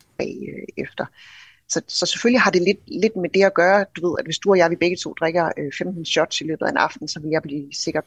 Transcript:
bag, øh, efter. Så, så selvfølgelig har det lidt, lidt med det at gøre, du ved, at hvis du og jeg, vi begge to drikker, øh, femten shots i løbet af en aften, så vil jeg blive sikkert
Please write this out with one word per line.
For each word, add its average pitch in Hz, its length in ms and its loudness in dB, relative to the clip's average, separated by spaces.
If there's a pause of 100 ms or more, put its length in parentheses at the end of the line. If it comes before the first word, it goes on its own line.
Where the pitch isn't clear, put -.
(180)
bag, - 180 -6 (120)
øh, - 360 -10
efter. - 220 -8 (640)
Så, - 180 -4
så - 200 -4
selvfølgelig 240 340 2
har 208 100 4
det 185 120 4
lidt, 196 240 2
lidt 214 300 -2
med 175 140 -2
det 190 120 4
at 190 120 6
gøre, 190 320 4 (100)
du 170 120 -2
ved, 151 100 -2
at - 60 -2
hvis 160 140 -6
du 202 120 2
og 190 80 6
jeg, 165 120 6
vi 170 60 -2
begge 175 200 2
to - 160 -8
drikker, 165 460 0
øh, 147 200 -6
femten 175 260 -6
shots - 360 0
i - 40 -6
løbet - 220 -4
af - 40 -2
en - 60 -2
aften, - 320 0
så - 120 -8
vil 151 100 -6
jeg 156 120 0
blive 143 300 -8
sikkert - 340 -4